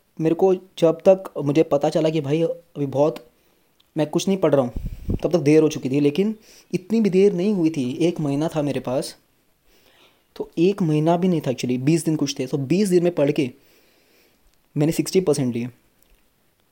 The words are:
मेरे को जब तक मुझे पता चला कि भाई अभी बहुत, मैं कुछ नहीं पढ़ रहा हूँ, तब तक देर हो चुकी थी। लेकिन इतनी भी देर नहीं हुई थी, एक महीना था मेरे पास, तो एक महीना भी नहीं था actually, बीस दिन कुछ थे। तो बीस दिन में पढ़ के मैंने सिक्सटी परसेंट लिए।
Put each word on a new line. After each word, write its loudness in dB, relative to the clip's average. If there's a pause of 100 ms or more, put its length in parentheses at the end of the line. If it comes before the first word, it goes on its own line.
(220)
मेरे 0
को 2
जब -2
तक 2
मुझे 0
पता 0
चला 0
कि -2
भाई -2
अभी -4
बहुत, -2 (720)
मैं -2
कुछ -2
नहीं 0
पढ़ 2
रहा 4
हूँ, -4 (520)
तब -2
तक 2
देर 4
हो 2
चुकी -6
थी। 0
लेकिन 0 (380)
इतनी -2
भी 2
देर 4
नहीं 0
हुई 0
थी, -4
एक 0
महीना -2
था -2
मेरे -4
पास, -6 (1200)
तो -10
एक 2
महीना 2
भी 0
नहीं 0
था -2
actually, -4
बीस 0
दिन 0
कुछ -4
थे। -6
तो -4
बीस 0
दिन 4
में 0
पढ़ 2
के -2 (1300)
मैंने 2
सिक्सटी 0
परसेंट 0
लिए। -4 (1000)